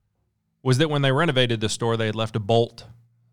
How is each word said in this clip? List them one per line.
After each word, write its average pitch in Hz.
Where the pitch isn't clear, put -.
was 131
that 151
when 143
they 135
renovated 127
the 110
store, 117
they 110
had 107
left 110
a 113
bolt 117